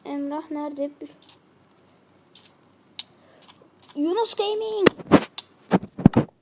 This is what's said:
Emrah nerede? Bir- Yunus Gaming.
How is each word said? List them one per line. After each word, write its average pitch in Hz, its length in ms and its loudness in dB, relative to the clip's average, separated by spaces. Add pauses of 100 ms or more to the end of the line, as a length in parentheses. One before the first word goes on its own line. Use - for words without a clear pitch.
Emrah 285 460 -6
nerede? 294 400 -4 (100)
Bir- - 160 -16 (2750)
Yunus 359 380 2
Gaming. 427 540 0 (1500)